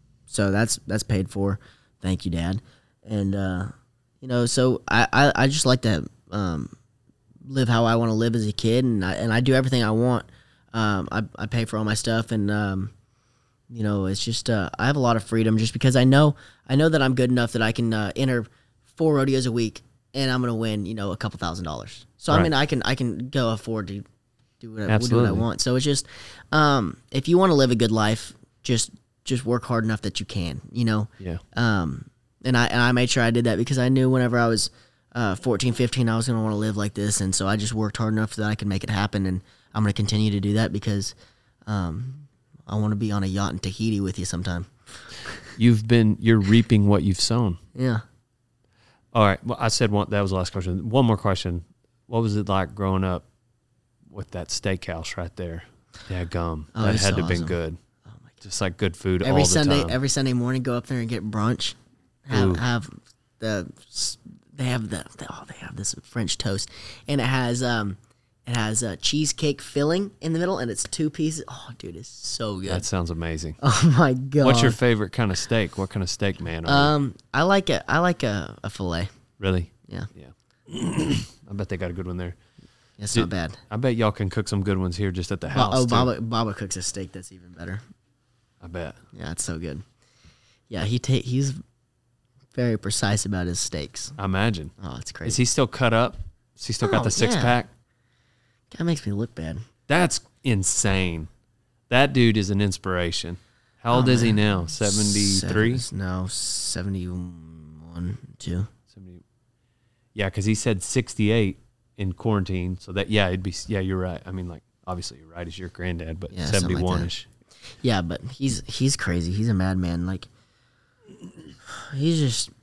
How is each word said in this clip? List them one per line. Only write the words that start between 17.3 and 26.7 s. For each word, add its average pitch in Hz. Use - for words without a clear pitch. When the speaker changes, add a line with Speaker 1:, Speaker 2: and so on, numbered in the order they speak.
Speaker 1:
that 113
I 110
can, 117
uh, 107
enter 123
four 160
rodeos 135
a 120
week, 113
and 135
I'm 127
gonna 120
win, 107
you 107
know, 101
a 101
couple -
thousand 87
dollars. 65
So, -
I 147
Speaker 2:
Right. 180
Speaker 1:
mean, 160
I 139
can, 139
I 131
can 120
go 123
afford 110
to 98
do 113
what 110
I, 101
do -
what -
I 107
Speaker 2:
Absolutely. 117
Speaker 1:
want. 113
So 127
it's 131
just, 143
um, 143